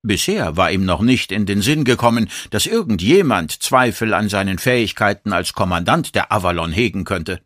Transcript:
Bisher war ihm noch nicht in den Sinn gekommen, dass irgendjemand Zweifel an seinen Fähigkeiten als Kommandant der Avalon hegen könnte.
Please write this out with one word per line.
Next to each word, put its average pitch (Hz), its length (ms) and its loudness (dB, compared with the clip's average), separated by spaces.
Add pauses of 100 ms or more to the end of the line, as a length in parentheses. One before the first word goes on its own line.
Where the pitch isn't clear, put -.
Bisher 104 540 -2
war 90 140 2
ihm 95 140 0
noch 90 160 0
nicht 120 320 2
in 104 140 -2
den 101 160 0
Sinn 147 220 0
gekommen, 117 440 2 (220)
dass 107 160 -2
irgendjemand 123 840 2 (120)
Zweifel 120 500 0
an 101 160 0
seinen 98 300 -2
Fähigkeiten 107 760 0
als 87 220 -2
Kommandant 95 600 0
der - 160 0
Avalon 87 420 0
hegen 98 320 -2
könnte. 90 420 -6